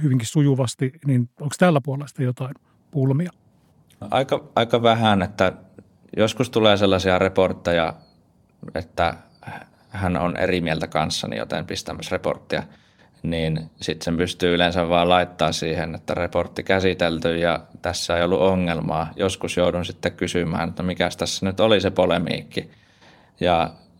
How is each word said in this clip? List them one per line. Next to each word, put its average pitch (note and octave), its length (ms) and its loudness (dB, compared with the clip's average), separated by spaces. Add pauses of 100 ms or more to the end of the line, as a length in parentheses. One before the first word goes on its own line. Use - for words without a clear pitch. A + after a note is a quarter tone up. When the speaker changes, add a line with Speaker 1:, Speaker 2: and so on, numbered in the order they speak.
Speaker 1:
hyvinkin C3 240 2
sujuvasti, C3+ 680 0 (140)
niin B2 220 2 (120)
onko C#3+ 180 -6
tällä E3+ 260 6
puolella C#3 220 -6
sitten C3 200 -4
jotain B2 280 -6 (360)
pulmia? C#3 400 0 (800)
Speaker 2:
Aika, C3+ 340 0 (120)
aika A2+ 260 2
vähän, A2+ 400 4
että F2+ 300 0 (640)
joskus A2+ 340 0
tulee A2 260 4
sellaisia F#2+ 420 4
reportteja, F2+ 760 0 (800)
että D#2+ 400 -2 (760)
hän F#2 280 -2
on F2 200 -2
eri F2+ 240 0
mieltä D#2+ 260 -2
kanssani, D#2+ 500 -4
joten D#2+ 300 -6
pistämässä - 500 -8
reporttia. - 460 -4 (600)
Niin D#2+ 480 -4 (100)
sit D#2 220 -6
sen E2+ 140 -2
pystyy F2 380 0
yleensä E2+ 340 2
vaan F2 200 4
laittaa F2 440 2
siihen, E2 420 -4
että - 200 -8
reportti F2 480 -4
käsitelty F2 720 0
ja E2 240 0 (220)
tässä E2+ 340 -2
ei F2 80 2
ollut F2 160 2
ongelmaa. E2 760 0
Joskus F#2 400 -4
joudun F2 280 2
sitten - 280 -6
kysymään, E2+ 560 -2
että F2 140 -8
mikäs F2 340 -2
tässä - 300 -4
nyt F#2+ 140 -2
oli G#2+ 200 4
se F#2 100 0
polemiikki. F2 800 -2 (720)
Ja E2+ 300 2 (300)